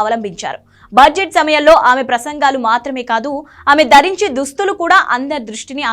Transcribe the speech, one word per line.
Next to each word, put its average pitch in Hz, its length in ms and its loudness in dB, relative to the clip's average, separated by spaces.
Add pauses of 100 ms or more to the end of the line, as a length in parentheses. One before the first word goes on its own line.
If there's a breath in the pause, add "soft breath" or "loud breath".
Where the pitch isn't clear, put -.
అవలంబించారు. 214 580 -6 (400 soft breath)
బడ్జెట్ 311 380 2
సమయంలో 302 360 4 (160)
ఆమె 262 200 2
ప్రసంగాలు 269 580 -2
మాత్రమే 247 440 -2
కాదు, 226 200 -4 (400 loud breath)
ఆమె 302 120 4 (100)
ధరించే 370 340 2 (100)
దుస్తులు 381 440 -4
కూడా 339 160 2 (180)
అందరి 277 340 -6
దృష్టిని 269 440 -12